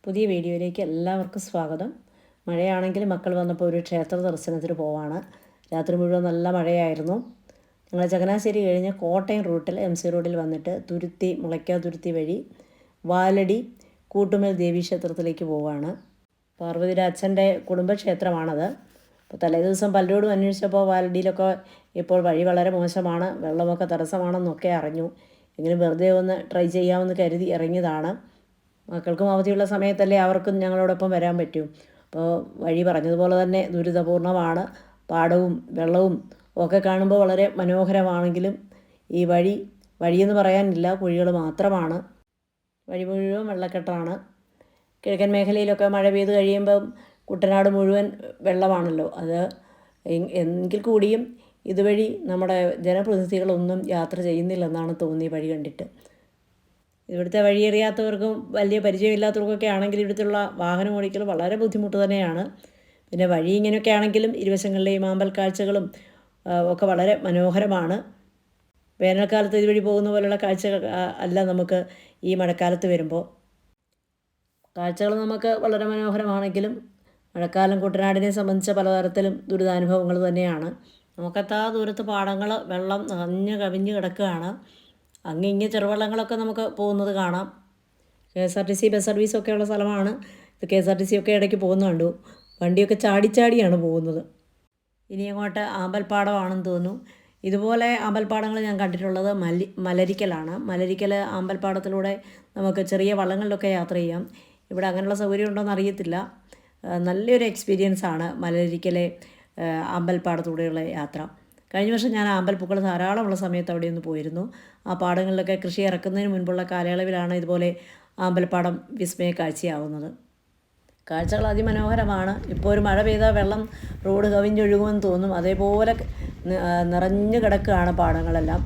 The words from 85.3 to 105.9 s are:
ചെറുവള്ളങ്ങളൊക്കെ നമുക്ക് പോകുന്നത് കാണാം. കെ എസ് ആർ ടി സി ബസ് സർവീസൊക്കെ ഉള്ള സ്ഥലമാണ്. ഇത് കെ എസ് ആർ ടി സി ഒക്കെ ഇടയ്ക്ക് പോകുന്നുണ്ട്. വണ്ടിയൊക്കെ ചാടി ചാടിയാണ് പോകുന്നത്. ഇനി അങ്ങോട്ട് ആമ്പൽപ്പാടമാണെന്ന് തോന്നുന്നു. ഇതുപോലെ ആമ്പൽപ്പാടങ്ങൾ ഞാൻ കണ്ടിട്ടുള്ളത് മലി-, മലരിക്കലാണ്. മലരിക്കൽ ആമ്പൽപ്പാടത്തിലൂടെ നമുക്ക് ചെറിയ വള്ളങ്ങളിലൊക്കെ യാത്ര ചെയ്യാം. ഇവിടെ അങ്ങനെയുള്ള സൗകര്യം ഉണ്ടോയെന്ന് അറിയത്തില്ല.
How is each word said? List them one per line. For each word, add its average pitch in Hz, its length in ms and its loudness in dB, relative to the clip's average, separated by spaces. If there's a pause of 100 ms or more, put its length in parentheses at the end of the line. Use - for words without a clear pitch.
ചെറുവള്ളങ്ങളൊക്കെ 214 680 -2
നമുക്ക് 220 420 -4
പോകുന്നത് 202 380 0
കാണാം. 185 360 -2 (840)
കെ 180 40 -4
എസ് 185 200 0
ആർ 190 60 -2
ടി 196 80 -2
സി 208 140 2
ബസ് 202 180 2
സർവീസൊക്കെ 214 460 0
ഉള്ള 208 140 0
സ്ഥലമാണ്. 202 460 0 (440)
ഇത് 175 140 -10
കെ 196 60 2
എസ് 185 140 4
ആർ 190 60 4
ടി 190 80 -2
സി 190 120 2
ഒക്കെ 202 160 0
ഇടയ്ക്ക് 202 240 2
പോകുന്നുണ്ട്. 185 520 2 (540)
വണ്ടിയൊക്കെ 190 320 4
ചാടി 202 340 4
ചാടിയാണ് 226 500 6
പോകുന്നത്. 165 480 0 (840)
ഇനി 196 180 -6
അങ്ങോട്ട് 202 320 -4
ആമ്പൽപ്പാടമാണെന്ന് 190 1080 -2
തോന്നുന്നു. 180 400 -4 (380)
ഇതുപോലെ 226 580 0
ആമ്പൽപ്പാടങ്ങൾ 214 580 -2
ഞാൻ 208 200 -4
കണ്ടിട്ടുള്ളത് 190 540 -2
മലി-, 180 460 -2
മലരിക്കലാണ്. 180 800 -2
മലരിക്കൽ 190 560 -2
ആമ്പൽപ്പാടത്തിലൂടെ 196 1080 -4 (360)
നമുക്ക് 196 240 0
ചെറിയ 196 320 0
വള്ളങ്ങളിലൊക്കെ 196 540 -2
യാത്ര 180 260 0
ചെയ്യാം. 175 360 -2 (420)
ഇവിടെ 185 160 -2
അങ്ങനെയുള്ള 196 280 0
സൗകര്യം 202 340 0
ഉണ്ടോയെന്ന് 208 220 -2
അറിയത്തില്ല. 190 440 -2 (720)